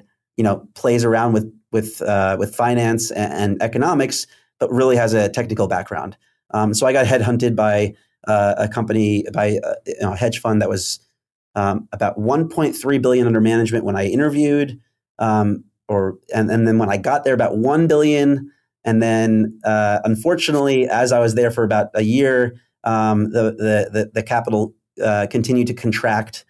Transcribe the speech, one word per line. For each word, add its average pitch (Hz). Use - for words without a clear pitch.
you 113
know, 101
plays 120
around 113
with, 110
with, 110
uh, 95
with 104
finance 120
and, 104
and 101
economics, 139
but -
really 127
has 113
a 104
technical 107
background. 90
Um, 107
so 131
I 131
got 131
headhunted 120
by, 107
uh, 104
a 107
company, 110
by, 104
uh, -
you -
know, 101
a -
hedge 117
fund 107
that 95
was, -
um, 101
about 101
one 139
point 156
three 139
billion 123
under 113
management 113
when 98
I 98
interviewed, 143
um, 107
or, 95
and, 110
and 113
then 110
when 107
I 101
got 135
there, -
about 117
one 147
billion. 147
And 113
then, 110
uh, 107
unfortunately, 139
as 123
I 123
was 117
there 120
for 120
about 107
a 107
year, 123
um, 107
the, 110
the, 107
the, 104
the 110
capital, 113
uh, 104
continued 123
to 123
contract. 110